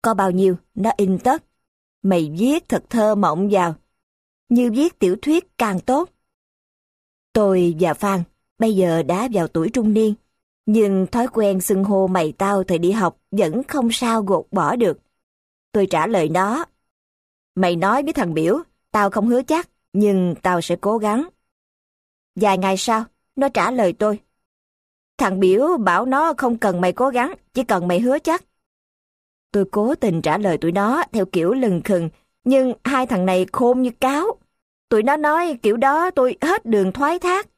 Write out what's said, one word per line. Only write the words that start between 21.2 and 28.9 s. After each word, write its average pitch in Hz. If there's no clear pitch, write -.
Vài 190
ngày 190
sau, 220
nó 277
trả 220
lời 254
tôi: 214
"Thằng 185
Biểu 226
bảo 196
nó 285
không 240
cần 185
mày 180
cố 247
gắng, 240
chỉ 254
cần 180
mày 180
hứa 254
chắc." 330